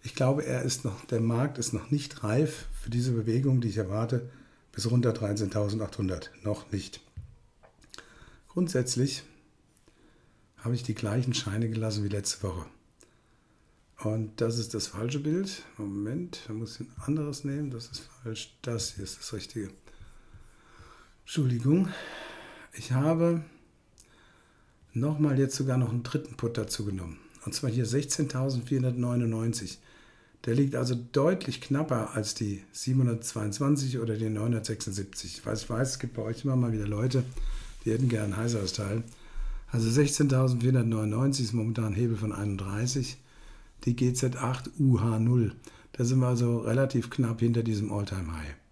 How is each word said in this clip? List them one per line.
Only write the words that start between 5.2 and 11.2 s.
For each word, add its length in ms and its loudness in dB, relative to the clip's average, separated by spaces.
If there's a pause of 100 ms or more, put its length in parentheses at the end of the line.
Noch 300 -4
nicht. 280 -6 (1500)
Grundsätzlich 720 0 (1300)
habe 180 -4
ich 80 -4
die 120 -4
gleichen 400 0